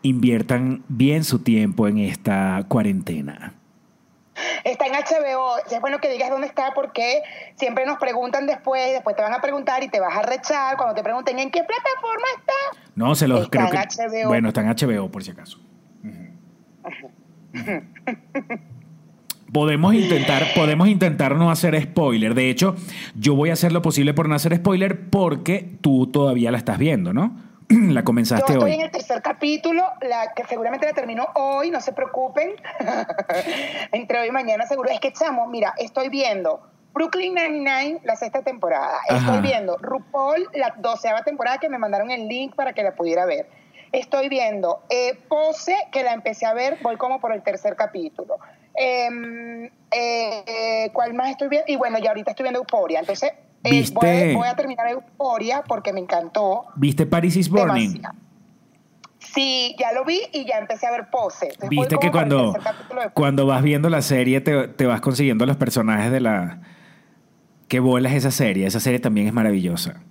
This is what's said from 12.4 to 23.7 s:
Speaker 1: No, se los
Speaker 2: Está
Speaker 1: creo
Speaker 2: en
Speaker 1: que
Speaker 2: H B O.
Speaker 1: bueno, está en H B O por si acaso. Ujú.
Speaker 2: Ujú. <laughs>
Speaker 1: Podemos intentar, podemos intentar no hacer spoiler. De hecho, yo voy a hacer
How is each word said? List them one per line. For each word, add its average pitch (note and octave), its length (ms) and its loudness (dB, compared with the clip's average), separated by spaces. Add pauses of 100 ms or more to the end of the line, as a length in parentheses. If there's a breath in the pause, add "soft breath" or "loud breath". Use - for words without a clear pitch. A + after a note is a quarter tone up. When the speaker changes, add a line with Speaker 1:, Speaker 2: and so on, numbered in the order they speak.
Speaker 1:
No, B2+ 200 2
se C#3+ 120 2
los B2 160 4
Speaker 2:
Está A#2+ 80 -6
Speaker 1:
creo B2 140 4
Speaker 2:
en A2 60 0
Speaker 1:
que - 60 0
Speaker 2:
H - 320 -4
B A3 160 -2
O. - 40 2
Speaker 1:
bueno, A3+ 200 2
está A2 120 -2
en G#2+ 80 0
H A#2 160 0
B A2+ 140 0
O F#2+ 120 -6
por G2 120 -10
si - 80 -14
acaso. - 280 -20 (440)
Ujú. - 1040 -18 (500)
Speaker 2:
Ujú. B2 240 -6 (220)
<laughs> - 540 -8 (920)
Speaker 1:
Podemos D3+ 440 4
intentar, D3 480 4 (100)
podemos D#3 340 6
intentar D#3+ 480 4
no E3+ 140 6
hacer D#3+ 320 2
spoiler. A#2 540 2
De C3 160 4
hecho, F3+ 240 2 (400 loud breath)
yo B2+ 200 4
voy D3 140 4
a E3 40 2
hacer E3 180 4